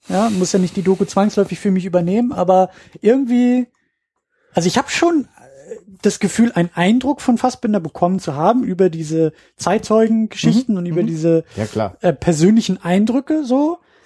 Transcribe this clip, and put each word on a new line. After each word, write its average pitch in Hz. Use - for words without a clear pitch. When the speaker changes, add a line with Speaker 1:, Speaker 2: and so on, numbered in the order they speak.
Speaker 1:
Ja, 202
muss 185
ja 202
nicht 185
die 202
Doku 185
zwangsläufig 196
für 208
mich 185
übernehmen, 185
aber 185
irgendwie, 247
also 175
ich 202
hab -
schon, 330
äh, 440
das 202
Gefühl, 233
einen 175
Eindruck 247
von 233
Fassbinder 220
bekommen 180
zu 156
haben 214
über 185
diese 160
Zeitzeugengeschichten 220
Speaker 2:
Mhm. 185
Speaker 1:
und 175
über 170
Speaker 2:
Mhm. 220
Speaker 1:
diese, 165
Speaker 2:
Ja, 107
klar. 107
Speaker 1:
äh, 180
persönlichen 185
Eindrücke 240
so. 285